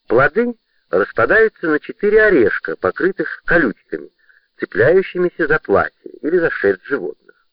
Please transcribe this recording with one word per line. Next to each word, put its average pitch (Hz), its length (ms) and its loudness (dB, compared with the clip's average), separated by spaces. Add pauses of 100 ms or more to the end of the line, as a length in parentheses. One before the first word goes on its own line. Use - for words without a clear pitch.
Плоды 160 480 2 (340)
распадаются 170 800 0
на 151 120 0
четыре 214 440 0
орешка, 131 520 2
покрытых - 680 -4
колючками, 147 680 -2 (480)
цепляющимися 175 880 0
за 151 120 0
платье - 520 -2 (100)
или 160 160 -2
за 165 120 0
шерсть 196 360 -2
животных. - 680 -10